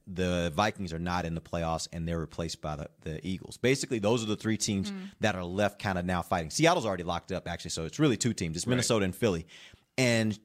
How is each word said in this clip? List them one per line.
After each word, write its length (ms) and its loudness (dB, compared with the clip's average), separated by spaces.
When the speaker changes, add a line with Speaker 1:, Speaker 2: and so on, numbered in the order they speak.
Speaker 1:
the 480 2
Vikings 380 0
are 60 -4
not 260 0
in 100 -4
the 60 -6
playoffs 500 -2
and 160 -6
they're 120 -2
replaced 420 -6
by 140 -6
the, 140 -10
the 260 -8
Eagles. 300 -8
Basically, 420 0
those 240 4
are 40 -4
the 80 0
three 220 0
teams 340 0
Speaker 2:
Mm. 280 -10
Speaker 1:
that 160 2
are 80 -4
left 360 0
kinda 240 0
now 180 2
fighting. 280 -2
Seattle's 360 4
already 180 -2
locked 280 -4
up, 160 -6
actually, 240 -8
so 140 -4
it's 140 -6
really 180 4
two 160 0
teams. 220 -4
It's 100 -4
Speaker 3:
Right. 60 0
Speaker 1:
Minnesota 340 2
and 100 -2
Philly. 300 2
And 480 2